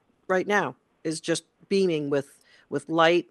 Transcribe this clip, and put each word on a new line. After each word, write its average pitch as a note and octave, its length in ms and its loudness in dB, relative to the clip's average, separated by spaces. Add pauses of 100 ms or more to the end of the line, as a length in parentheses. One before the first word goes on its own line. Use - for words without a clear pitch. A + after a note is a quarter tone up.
(280)
right F#3 180 0
now F#3+ 300 -2 (260)
is D#3 180 -6
just E3 240 -4 (240)
beaming F3 400 0
with, C#3+ 300 -4 (300)
with C#3+ 200 -8
light E3 420 2